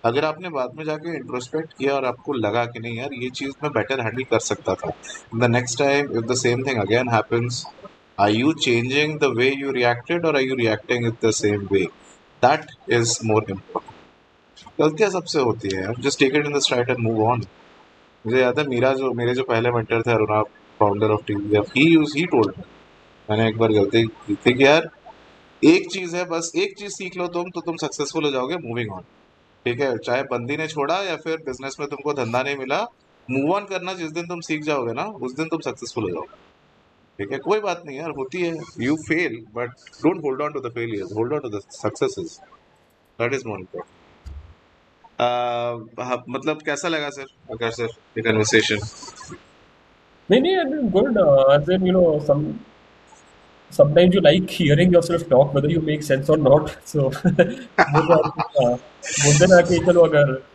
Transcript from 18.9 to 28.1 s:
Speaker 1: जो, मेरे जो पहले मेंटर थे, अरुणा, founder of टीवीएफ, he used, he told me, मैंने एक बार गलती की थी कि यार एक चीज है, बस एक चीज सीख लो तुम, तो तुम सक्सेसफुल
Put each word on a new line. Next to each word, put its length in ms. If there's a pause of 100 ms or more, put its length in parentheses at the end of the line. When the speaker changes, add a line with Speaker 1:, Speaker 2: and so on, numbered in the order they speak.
Speaker 1:
जो, 200
मेरे 220
जो 80
पहले 280
मेंटर 300
थे, 100
अरुणा, 300 (400)
founder 340
of 120
टीवीएफ, 500
he 80 (120)
used, 180
he 100 (100)
told 220
me, 60 (680)
मैंने 200
एक 80
बार 140
गलती 320
की 320
थी 180
कि 120
यार 240 (720)
एक 280
चीज 240
है, 100
बस 300
एक 220
चीज 140
सीख 260
लो 100
तुम, 220
तो 120
तुम 160
सक्सेसफुल 480